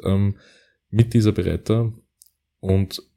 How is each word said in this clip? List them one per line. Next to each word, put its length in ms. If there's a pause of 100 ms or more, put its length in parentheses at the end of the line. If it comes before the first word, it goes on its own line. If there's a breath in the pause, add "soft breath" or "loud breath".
ähm, 320 (540 soft breath)
mit 240
dieser 180
Beretta 580 (680)
und 440 (140)